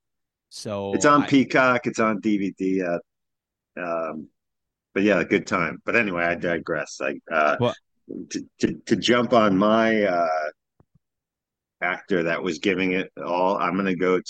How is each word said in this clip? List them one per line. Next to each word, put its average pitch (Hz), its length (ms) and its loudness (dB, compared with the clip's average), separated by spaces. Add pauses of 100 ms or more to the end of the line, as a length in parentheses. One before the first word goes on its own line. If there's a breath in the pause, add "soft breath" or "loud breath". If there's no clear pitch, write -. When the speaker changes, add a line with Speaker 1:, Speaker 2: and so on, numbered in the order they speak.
(500)
Speaker 1:
So 101 460 -6
Speaker 2:
It's 110 100 2
on 143 180 6
Speaker 1:
I - 40 -8
Speaker 2:
Peacock. 127 600 2
It's 113 120 -4
on 110 200 0
D 104 180 0
V 95 200 -4
D. 95 260 0
Uh, 87 160 -2 (800)
um, 82 460 -6 (640)
but 101 100 0
yeah, 98 200 4
good 92 240 0
time. 85 380 -2
But 98 100 0
anyway, 95 300 0
I 85 100 0
digress. 80 640 -4
I, 67 180 -4 (120)
uh, 76 260 2
Speaker 1:
What? 120 200 -2 (540)
Speaker 2:
to, - 140 -8 (160)
to, 113 120 0 (140)
to 113 80 2
jump 117 380 0
on 107 240 4
my, 110 460 2
uh, 87 240 2 (1500)
actor 90 420 -2
that 82 200 -4
was 85 160 -4
giving 92 340 0
it 92 160 -4 (140)
all, 90 340 0
I'm 90 200 -2
gonna 95 180 0
go 90 240 2 (100)